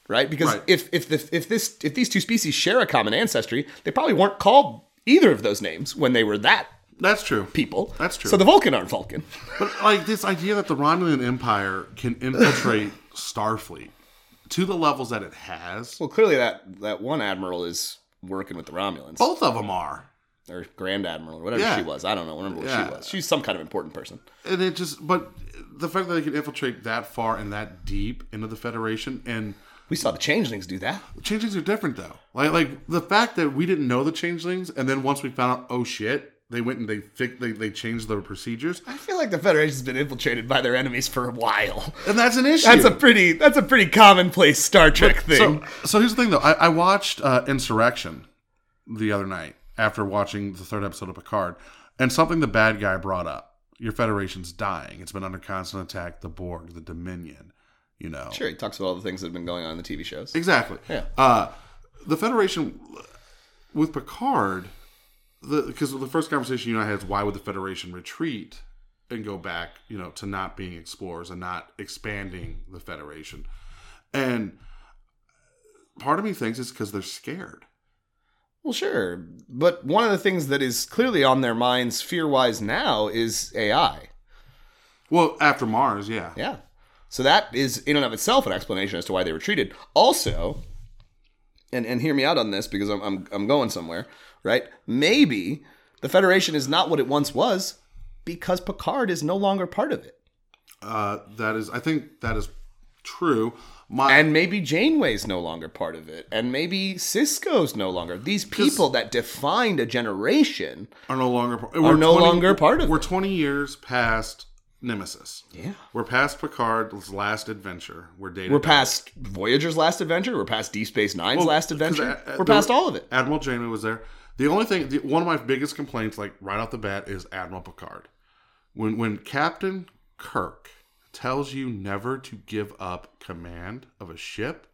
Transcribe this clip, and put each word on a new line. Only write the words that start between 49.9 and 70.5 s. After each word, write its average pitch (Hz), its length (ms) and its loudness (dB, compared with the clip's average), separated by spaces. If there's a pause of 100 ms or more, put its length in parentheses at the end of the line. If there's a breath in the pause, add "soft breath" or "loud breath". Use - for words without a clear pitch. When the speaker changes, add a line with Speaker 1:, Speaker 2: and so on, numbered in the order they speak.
Speaker 2:
watching 101 500 -2
the 90 120 -16
third 104 180 -6
episode 95 240 -10
of 92 80 -12
Picard, 92 400 -4 (440 soft breath)
and 127 120 2
something 165 280 2
the 143 80 2
bad 110 320 2
guy 95 180 0
brought 90 300 -6
up. - 320 -12 (180)
Your 113 140 -6
Federation's 98 600 -2
dying. 92 500 -8
It's 87 100 -14
been 95 120 -8
under 92 140 -8
constant 95 460 -8
attack. 87 380 -12
The 92 80 -12
Borg, 85 440 -12
the 82 80 -16
Dominion, 85 720 -14 (460)
you 82 100 -12
know. 71 240 -12
Speaker 1:
Sure, - 160 -6
he 80 60 -10
talks - 240 -10
about 95 80 -4
all 90 80 -2
the 92 60 -12
things 95 200 -8
that 90 60 -8
have 85 80 -12
been 87 100 -10
going 87 200 -6
on 80 80 -8
in 85 40 -10
the 87 60 -12
T 78 120 -10
V 78 80 -10
shows. 92 300 -12
Speaker 2:
Exactly. 170 460 0 (100)
Speaker 1:
Yeah. 147 140 -6 (120)
Speaker 2:
Uh, 131 340 4 (580 loud breath)
the 156 100 0
Federation, 196 640 0 (960 soft breath)
with 156 180 0
Picard, 117 720 -2 (800 soft breath)
the, 139 300 -2
'cause 135 180 -4
the 135 160 -6
first 160 240 -2
conversation 120 400 -4
you 113 80 0
and 107 40 0
I 107 60 -2
had 101 80 -2
is, 92 80 -12
why 101 160 -2
would 104 140 -2
the 98 40 -12
Federation 95 540 -10
retreat 110 680 -10 (500)
and 113 120 -10
go 101 140 -10
back, 85 380 -10 (140)
you 107 100 -12
know, 90 120 -12
to - 140 -14
not 95 320 -8